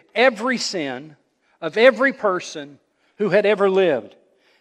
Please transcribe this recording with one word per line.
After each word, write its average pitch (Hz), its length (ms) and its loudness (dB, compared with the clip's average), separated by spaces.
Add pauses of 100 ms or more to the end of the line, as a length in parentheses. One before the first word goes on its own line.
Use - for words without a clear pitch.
(140)
every 233 440 0
sin 147 580 -8 (460)
of 160 160 -8
every 247 340 4
person 160 680 -6 (380)
who 208 120 -2
had 190 160 4
ever 202 240 2
lived. 160 460 0 (460)